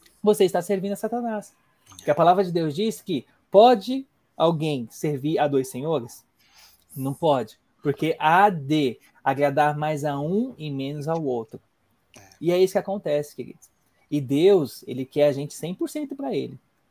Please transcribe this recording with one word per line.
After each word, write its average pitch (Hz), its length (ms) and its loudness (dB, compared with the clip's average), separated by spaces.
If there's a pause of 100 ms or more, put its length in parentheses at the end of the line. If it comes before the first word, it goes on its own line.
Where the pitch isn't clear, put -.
(220)
você 208 220 4
está 180 180 2
servindo 196 300 -2
a 196 40 -8
Satanás. 226 580 -8 (340)
Porque - 220 -4
a 143 40 4
palavra 180 300 4
de 180 80 -6
Deus 160 220 -2
diz 208 260 -4
que 156 260 -6 (240)
pode 247 560 6 (300)
alguém 151 540 0
servir 147 480 -4
a 147 80 2
dois 135 220 0
senhores? 131 560 -6 (720)
Não 135 160 -4
pode, 135 460 0 (240)
porque 156 360 -2
há 170 300 4
de 143 500 -2 (240)
agradar 143 540 2
mais 151 280 -4
a 143 140 -2
um 202 380 -2
e 151 140 -10
menos 139 360 -8
ao 165 160 -2
outro. 123 380 -6 (800)
E 170 120 0
é 180 60 2
isso 185 140 4
que 202 60 0
acontece, 165 560 -4
queridos. - 340 -16 (420)
E 147 100 -2
Deus, 143 680 2
ele 131 180 -8
quer 147 240 2
a 143 40 0
gente 143 220 -8
cem 175 200 -10
por 330 140 -6
cento 294 280 -10
pra 269 180 -6
ele. 131 240 -6 (320)